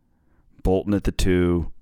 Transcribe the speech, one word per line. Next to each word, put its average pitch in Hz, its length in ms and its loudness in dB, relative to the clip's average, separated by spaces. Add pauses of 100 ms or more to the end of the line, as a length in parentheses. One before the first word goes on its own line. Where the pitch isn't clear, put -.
(640)
Bolton 95 300 0
at 98 120 0
the - 80 -2
two. 87 580 0 (100)